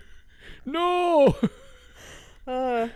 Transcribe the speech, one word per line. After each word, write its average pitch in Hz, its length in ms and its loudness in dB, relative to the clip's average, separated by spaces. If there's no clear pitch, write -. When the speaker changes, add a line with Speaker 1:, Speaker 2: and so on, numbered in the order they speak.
Speaker 1:
<laughs> - 460 -20
No!" 339 760 2
<laughs> 220 60 0
Speaker 2:
Uh, 254 480 -2